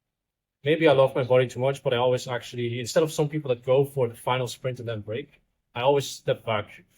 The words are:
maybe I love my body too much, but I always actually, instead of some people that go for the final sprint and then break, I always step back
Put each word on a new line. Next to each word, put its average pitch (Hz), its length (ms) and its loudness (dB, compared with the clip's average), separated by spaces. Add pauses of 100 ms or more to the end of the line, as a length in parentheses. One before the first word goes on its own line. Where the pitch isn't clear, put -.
(640)
maybe 160 260 2
I 147 40 8
love 135 220 4
my 143 100 0
body 127 220 4
too 123 140 -8
much, 135 220 -2
but 135 100 -2
I 120 40 2
always 127 320 0
actually, 120 520 -6
instead 127 220 0
of 156 100 0
some 151 160 -2
people 151 220 -8
that 123 140 -4
go 135 200 4
for 135 240 -2
the 113 60 -12
final 127 320 -4
sprint 123 340 -8
and 117 80 -12
then 113 120 -6
break, 117 400 -10 (340)
I 120 80 -6
always 139 260 2
step - 360 -4
back 104 220 -2 (320)